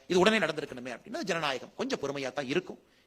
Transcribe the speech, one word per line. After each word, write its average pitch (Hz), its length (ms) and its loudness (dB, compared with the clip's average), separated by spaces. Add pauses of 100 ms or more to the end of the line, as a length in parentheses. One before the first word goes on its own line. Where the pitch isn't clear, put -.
இது 180 120 4
உடனே 214 200 6
நடந்திருக்கணுமே" 139 580 -4
அப்படின்னா 320 240 -8
ஜனநாயகம் 160 560 -2
கொஞ்சம் 220 220 -2
பொறுமையா 139 340 -4
தான் 143 140 -6
இருக்கும். 147 320 -2 (280)